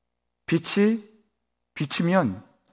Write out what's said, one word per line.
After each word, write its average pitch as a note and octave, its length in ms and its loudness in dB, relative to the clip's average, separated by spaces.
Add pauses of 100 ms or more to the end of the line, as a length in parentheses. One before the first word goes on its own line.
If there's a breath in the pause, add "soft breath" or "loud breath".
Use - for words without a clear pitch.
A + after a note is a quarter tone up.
(460)
빛이 G#3 640 0 (640)
비치면 D#3 760 -2 (260)